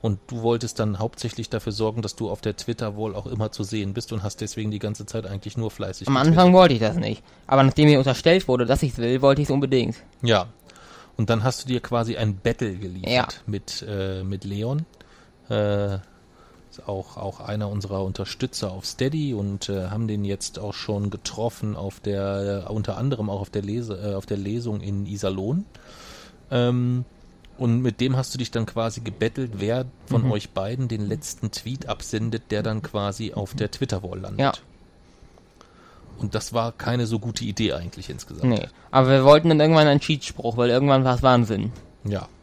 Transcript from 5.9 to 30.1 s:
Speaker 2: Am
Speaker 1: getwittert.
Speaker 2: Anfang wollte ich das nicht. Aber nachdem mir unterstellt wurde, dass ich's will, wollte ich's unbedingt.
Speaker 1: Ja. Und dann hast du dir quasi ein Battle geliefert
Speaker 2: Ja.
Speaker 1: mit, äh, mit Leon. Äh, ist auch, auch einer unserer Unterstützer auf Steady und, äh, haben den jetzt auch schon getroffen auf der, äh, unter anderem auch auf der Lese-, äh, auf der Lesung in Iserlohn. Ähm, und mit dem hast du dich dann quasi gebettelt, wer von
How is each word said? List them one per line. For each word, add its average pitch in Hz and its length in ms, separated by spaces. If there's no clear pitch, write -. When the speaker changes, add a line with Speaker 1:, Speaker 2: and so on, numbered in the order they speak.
Speaker 2:
Am 135 60
Speaker 1:
getwittert. 151 240
Speaker 2:
Anfang 180 160
wollte 180 200
ich 117 60
das 110 160
nicht. 113 260
Aber 135 160
nachdem 151 260
mir 147 80
unterstellt 139 500
wurde, 123 180
dass 127 160
ich's 131 160
will, 123 240
wollte 139 200
ich's 147 100
unbedingt. 135 460
Speaker 1:
Ja. 110 260
Und 110 120
dann 113 140
hast 127 200
du - 40
dir 123 140
quasi 117 340
ein 104 220
Battle 110 400
geliefert 92 340
Speaker 2:
Ja. 123 160
Speaker 1:
mit, 104 420
äh, 95 360
mit 98 220
Leon. 113 400
Äh, 101 460
ist - 920
auch, 98 300
auch 98 240
einer 104 260
unserer 98 380
Unterstützer 98 680
auf 95 140
Steady 143 480
und, 101 340
äh, 95 200
haben 110 200
den 104 160
jetzt - 360
auch 101 160
schon 104 340
getroffen 107 680
auf - 240
der, 98 720
äh, - 20
unter 107 260
anderem 117 320
auch 98 120
auf 98 80
der 101 140
Lese-, 104 480
äh, - 40
auf 98 120
der 104 100
Lesung 107 420
in 98 280
Iserlohn. 101 580
Ähm, 123 520
und 120 240
mit 123 180
dem 127 160
hast 127 180
du - 40
dich 123 140
dann 113 140
quasi 113 360
gebettelt, 113 540
wer 113 300
von 127 180